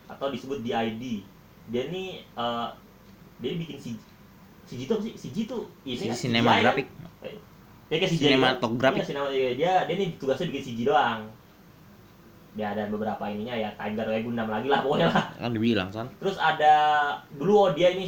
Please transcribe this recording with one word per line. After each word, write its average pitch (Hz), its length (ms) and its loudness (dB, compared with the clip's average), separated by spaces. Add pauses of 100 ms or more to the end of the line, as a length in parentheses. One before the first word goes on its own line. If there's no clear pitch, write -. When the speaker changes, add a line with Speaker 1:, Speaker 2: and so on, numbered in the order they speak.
Speaker 1:
atau 139 240 -6
disebut 127 320 -6
D 120 80 -2
I 113 240 -2
D. 117 80 -10 (640)
Dia 127 240 -4
nih, 185 320 -8
eh, 120 440 -4 (760)
dia 123 160 -2
bikin 151 160 -8
C 143 160 -14
G. - 80 -10 (640)
C - 60 -20 (100)
G 131 80 -8
itu 226 80 0
apa 208 80 -4
sih? 226 160 -8
C - 80 -16
G 127 160 -10
itu 233 140 -8 (260)
ini 127 160 -6
Speaker 2:
Si 101 80 -6
Speaker 1:
kan, 117 80 -4
Speaker 2:
cinematographic. 117 720 2
Speaker 1:
C - 40 -20
G - 40 -20
I - 80 -18 (160)
kan? - 160 -12 (560)
Ya, 151 80 0
kayak 180 120 0
C 170 40 2
G - 0 -
I - 0 -
kan? 139 80 0
Speaker 2:
Sinematographic. 131 800 2
Speaker 1:
Iya, 170 80 -10
sinema-, 139 240 -2
iya, 131 160 2
dia, 156 220 2 (100)
dia - 160 -2
nih 196 160 0
tugasnya 135 320 -2
bikin 131 160 -6
C 123 120 -10
G 113 120 -4
doang. 113 340 4 (1300)
Dia 104 160 -4
ada 104 160 -4
beberapa 107 400 -4
ininya 107 260 -6
ya, 110 220 -4
Tiger, 107 340 -6
ya, 110 140 0
Gundam 117 260 -4
lagi 113 220 -4
lah - 80 2
pokoknya 156 320 2
lah. 175 140 2 (120)
Speaker 2:
Kan 117 140 -4
dibilang, 107 400 2
San. 113 160 -8 (100)
Speaker 1:
Terus 180 220 -2
ada, 151 340 6 (640)
dulu, 160 180 2
oh, 196 220 8
dia 175 180 6
ini, 185 140 -4